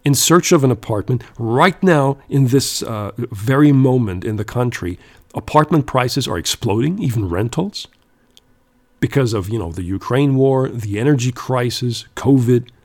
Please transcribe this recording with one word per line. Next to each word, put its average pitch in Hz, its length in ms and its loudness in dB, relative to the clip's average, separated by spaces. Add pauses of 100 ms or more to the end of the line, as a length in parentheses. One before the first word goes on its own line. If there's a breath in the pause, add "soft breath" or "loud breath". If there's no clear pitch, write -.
in 143 100 2
search 170 380 2
of 147 120 4
an 131 60 4
apartment. 117 520 -4 (160 loud breath)
Right 127 440 0
now, 139 360 4 (100)
in 139 200 2
this, 127 340 0
uh, 104 340 -8
very 120 560 2
moment 127 520 2
in 107 120 -4
the 104 80 -4
country, 120 540 -6 (360 soft breath)
apartment 151 520 2
prices 127 420 -2
are 92 80 -4
exploding, 120 640 -2
even 117 300 -4
rentals, 120 580 -4 (1160)
because 127 320 0
of, 98 160 -4
you 113 100 -4
know, 85 140 -6
the 90 120 -8
Ukraine 123 500 0
war, 131 340 2
the 104 300 -6
energy 127 340 2
crisis, 123 720 -4 (100)
covid, 123 520 2 (160)